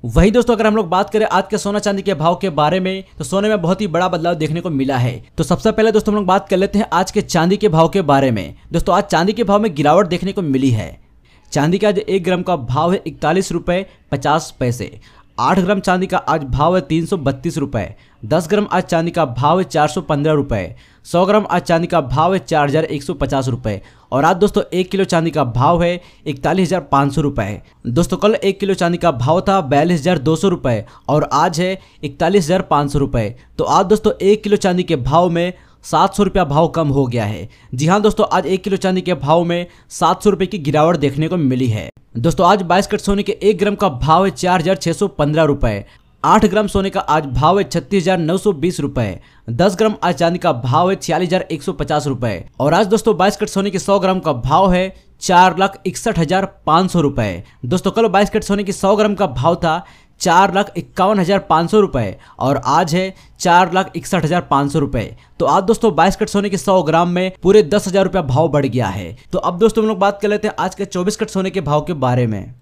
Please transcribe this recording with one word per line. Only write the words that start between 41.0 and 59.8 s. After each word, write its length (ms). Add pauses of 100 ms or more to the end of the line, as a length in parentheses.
को 80
मिली 320
है। 200 (280)
दोस्तों 300
आज 160
बाईस 240
कैरेट 140
सोने 220
के 100 (100)
एक 160
ग्राम 160
का 160
भाव 340
है 80
चार 280
हजार 160
छः 160
सौ 160
पन्द्रह 360
रुपये। 400 (400)
आठ 220
ग्राम 200
सोने 240
का 120
आज 260
भाव 300
है 60
छत्तीस 380
हजार 160
नौ 200
सौ 160
बीस 260
रुपये। 380 (300)
दस 300
ग्राम 240
आज 120
चांदी 240
का 160
भाव 360
है 60
छियालीस 320
हजार 140
एक 200
सौ 100
पचास 340
रुपये 380 (160)
और 140
आज 120
दोस्तों 300
बाईस 200
कैरेट 140
सोने 200
के 80
सौ 200
ग्राम 220
का 140
भाव 380
है 220 (260)
चार 380
लाख 280
इकसठ 320
हजार 280 (200)
पाँच 240
सौ 100
रुपये। 420 (240)
दोस्तों 240
कल 180
बाईस 220
कैरेट 140
सोने 200
के 80
सौ 240
ग्राम 180
का 140
भाव 280
था 280 (360)